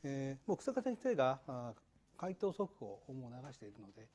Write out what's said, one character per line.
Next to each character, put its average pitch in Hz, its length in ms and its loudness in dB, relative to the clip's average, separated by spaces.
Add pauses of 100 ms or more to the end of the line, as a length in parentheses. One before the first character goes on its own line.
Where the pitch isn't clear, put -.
え 135 420 -2
ー、 - 40 -2
も 196 60 6
う - 20 -6
草 - 160 0
加 254 80 4
先 247 160 0
生 254 180 4
が、 135 320 6
あ 120 260 -4
ー、 - 460 -20
回 185 160 -2
答 196 160 2
速 190 260 0
報 101 300 -8
を 135 60 -8
も 127 160 -8
う - 20 -10
流 127 220 -10
し - 60 -18
て 110 60 -14
い 104 40 -10
る 101 100 -16
の 101 140 -16
で、 110 220 -20